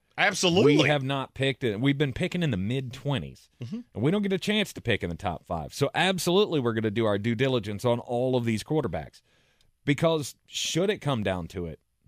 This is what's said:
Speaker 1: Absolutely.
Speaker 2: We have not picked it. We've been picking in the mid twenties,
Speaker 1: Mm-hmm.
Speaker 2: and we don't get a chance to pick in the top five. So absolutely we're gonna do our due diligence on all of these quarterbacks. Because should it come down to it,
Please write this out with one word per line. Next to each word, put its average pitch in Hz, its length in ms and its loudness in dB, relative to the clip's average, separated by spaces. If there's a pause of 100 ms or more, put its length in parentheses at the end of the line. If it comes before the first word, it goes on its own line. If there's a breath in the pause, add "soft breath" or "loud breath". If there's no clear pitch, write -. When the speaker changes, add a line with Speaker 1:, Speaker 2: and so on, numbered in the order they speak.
(160)
Speaker 1:
Absolutely. 175 600 4
Speaker 2:
We 156 120 4
have 147 140 2
not 135 320 -4
picked 135 300 -2
it. 107 160 0
We've 139 180 2
been 139 140 0
picking 180 320 -4
in 147 80 0
the 104 40 0
mid 117 360 -4
twenties, 120 560 -6 (120)
Speaker 1:
Mm-hmm. 139 200 -10 (140)
Speaker 2:
and 104 100 -2
we 156 80 4
don't 208 100 0
get 196 100 0
a 190 60 -2
chance 208 360 -2
to - 60 -12
pick 107 220 0
in 87 80 -4
the 82 60 -6
top 85 280 -6
five. 80 300 -6
So 139 220 0
absolutely 175 640 2
we're 117 140 2
gonna 110 180 0
do 113 140 2
our 101 120 2
due 113 160 0
diligence 110 500 -2
on 120 140 4
all 127 380 0
of 120 80 2
these 113 180 0
quarterbacks. 104 580 -4 (640)
Because 156 520 0 (100)
should - 420 -2
it 208 100 0
come 127 260 -2
down 90 240 -2
to 87 180 -6
it, 78 140 -12 (280)